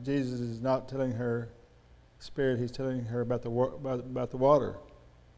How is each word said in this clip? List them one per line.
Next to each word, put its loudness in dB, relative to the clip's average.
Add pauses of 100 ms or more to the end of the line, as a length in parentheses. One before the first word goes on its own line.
Jesus 0
is -4
not 0
telling -2
her -2 (720)
Spirit, 0
he's -2
telling -4
her -2
about 0
the -6
wa-, 2
about, -4
about -4
the -6
water. 6 (600)